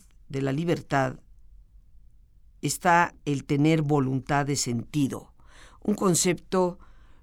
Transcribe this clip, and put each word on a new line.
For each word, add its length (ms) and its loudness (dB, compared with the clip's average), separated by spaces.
de 120 -6
la 100 -2
libertad 680 -2
está 540 2
el 200 -4
tener 360 2
voluntad 640 0
de 100 -4
sentido, 800 -4
un 140 0
concepto 840 0